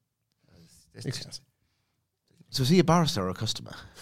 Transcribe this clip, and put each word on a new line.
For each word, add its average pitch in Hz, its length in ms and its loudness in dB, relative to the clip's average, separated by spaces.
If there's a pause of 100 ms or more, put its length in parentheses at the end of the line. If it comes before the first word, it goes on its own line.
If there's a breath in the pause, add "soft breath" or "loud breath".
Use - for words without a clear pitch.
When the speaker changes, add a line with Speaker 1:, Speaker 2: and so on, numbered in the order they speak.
(960)
Speaker 1:
It's 113 120 -14
Speaker 2:
Makes - 160 -6
sense. - 180 -14 (1120)
Speaker 3:
So 135 120 -2
is 123 40 2
he 180 120 6
a - 40 4
barrister 160 380 4
or 90 60 -2
a 92 60 -4
customer? - 380 -6 (300)